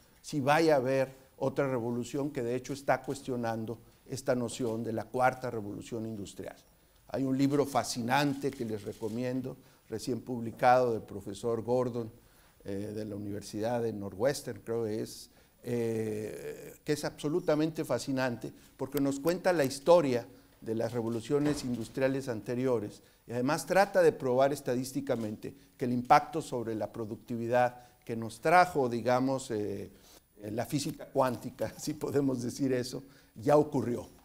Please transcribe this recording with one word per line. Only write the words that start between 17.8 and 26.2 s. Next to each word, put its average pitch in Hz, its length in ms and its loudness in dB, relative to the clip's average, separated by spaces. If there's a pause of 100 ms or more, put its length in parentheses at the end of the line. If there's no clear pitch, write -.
fascinante 131 640 -2 (240)
porque 135 240 -4
nos 139 200 0
cuenta 175 340 2
la 156 100 4
historia 131 640 4 (320)
de 110 160 -6
las 113 160 0
revoluciones 127 720 0
industriales 131 640 -2
anteriores 120 720 -2 (240)
y - 60 -14
además 135 340 0
trata 190 360 4
de 160 100 8
probar 131 400 4
estadísticamente 123 1040 -4 (240)
que 135 80 -4
el 123 80 0
impacto 147 480 6